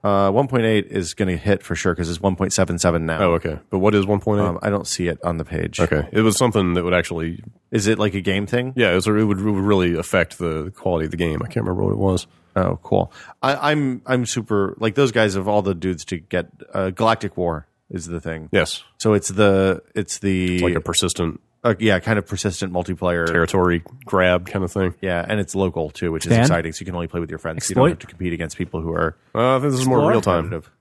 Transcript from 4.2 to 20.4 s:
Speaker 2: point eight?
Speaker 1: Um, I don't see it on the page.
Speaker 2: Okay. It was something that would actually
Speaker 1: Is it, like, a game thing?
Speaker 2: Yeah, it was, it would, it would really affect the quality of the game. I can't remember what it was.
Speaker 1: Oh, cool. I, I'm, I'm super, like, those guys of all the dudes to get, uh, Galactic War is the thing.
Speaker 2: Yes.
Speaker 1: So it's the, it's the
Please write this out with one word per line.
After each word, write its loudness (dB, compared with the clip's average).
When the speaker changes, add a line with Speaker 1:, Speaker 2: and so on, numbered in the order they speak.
Speaker 2:
point 0
eight? 2
Speaker 1:
Um, -4
I 0
don't -4
see -4
it -4
on -2
the -6
page. -6
Speaker 2:
Okay. 0
It 2
was 4
something 2
that 0
would 0
actually -2
Speaker 1:
Is 0
it, 2
like, 0
a -2
game -2
thing? -2
Speaker 2:
Yeah, 4
it 2
was, 2
it 2
would, 2
it -4
would 0
really 4
affect 0
the -4
quality -2
of -6
the -8
game. -2
I -6
can't -4
remember -2
what 2
it -2
was. 0
Speaker 1:
Oh, 0
cool. 0
I, 0
I'm, -2
I'm 2
super, 0
like, 0
those 2
guys 4
of -2
all 4
the 0
dudes -4
to -6
get, -4
uh, 0
Galactic 2
War -2
is -10
the -8
thing. -10
Speaker 2:
Yes. 0
Speaker 1:
So 2
it's 2
the, 4
it's -6
the 0